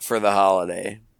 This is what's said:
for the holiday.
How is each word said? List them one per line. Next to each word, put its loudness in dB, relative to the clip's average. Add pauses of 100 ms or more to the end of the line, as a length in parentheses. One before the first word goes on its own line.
for -4
the 2
holiday. 0 (200)